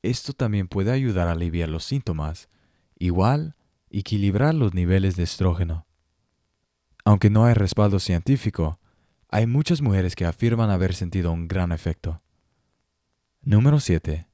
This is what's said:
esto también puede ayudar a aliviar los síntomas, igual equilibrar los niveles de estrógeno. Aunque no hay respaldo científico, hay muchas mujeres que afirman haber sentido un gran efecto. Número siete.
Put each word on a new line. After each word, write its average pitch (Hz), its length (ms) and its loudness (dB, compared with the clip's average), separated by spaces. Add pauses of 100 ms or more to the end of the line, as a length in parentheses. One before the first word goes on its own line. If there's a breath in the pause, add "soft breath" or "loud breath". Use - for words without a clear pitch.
esto - 320 -6
también 104 360 -2
puede 101 220 -2
ayudar 113 380 0
a 85 40 0
aliviar 82 360 -2
los 80 160 -6
síntomas, 80 640 -6 (500)
igual 110 580 0 (340)
equilibrar 101 640 0
los 120 180 0
niveles 90 440 2
de 87 80 -2
estrógeno. 85 640 -2 (1160)
Aunque 104 240 6
no 107 160 4
hay 120 80 6
respaldo 101 460 2
científico, 87 800 -2 (480)
hay 110 160 0
muchas 143 380 0
mujeres 98 340 0
que 90 80 -4
afirman 113 460 0
haber 92 240 0
sentido 87 360 -4
un 82 180 -4
gran 87 240 -2
efecto. 82 500 -6 (1200)
Número 135 380 4
siete. 80 540 -2